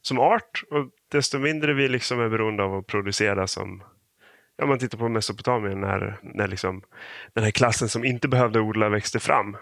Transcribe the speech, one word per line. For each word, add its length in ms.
som 180
art, 520
och 140
desto 280
mindre 340
vi 140
liksom 320
är 100
beroende 340
av 140
att 100
producera 600
som, 360
ja, 80
man 140
tittar 180
på 120
Mesopotamien 720
när, 400
när 260
liksom 340
den 100
här 80
klassen 380
som 160
inte 220
behövde 320
odla 300
växte 300
fram. 420